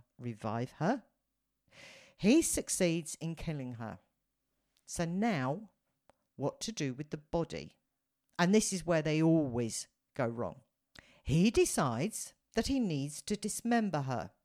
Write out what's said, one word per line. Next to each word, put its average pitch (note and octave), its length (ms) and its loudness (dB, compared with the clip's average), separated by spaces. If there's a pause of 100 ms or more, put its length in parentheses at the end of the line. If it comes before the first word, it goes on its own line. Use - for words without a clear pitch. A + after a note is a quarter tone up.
(200)
revive A#2 580 -4
her? G#3+ 260 0 (1120)
He C4+ 260 4
succeeds E3+ 760 -2
in E3 160 -6
killing C#3 380 -6
her. A2 240 -10 (880)
So - 200 -4
now, F3 640 0 (640)
what - 260 -4
to - 100 -6
do C#3+ 220 -4
with D3+ 160 -10
the D#3 80 -6
body? - 560 -4 (640)
And F3 140 6
this G#3 180 4
is F3 140 -6
where E3 160 4
they D#3 180 2
always C#3 680 4 (280)
go B2+ 120 0
wrong. A2+ 300 -4 (640)
He E3+ 260 4
decides F3+ 840 0 (200)
that A3+ 140 0
he C4+ 120 0
needs D3+ 440 -2
to G#3 120 -4
dismember G#3 680 0
her. A#2+ 260 -4 (160)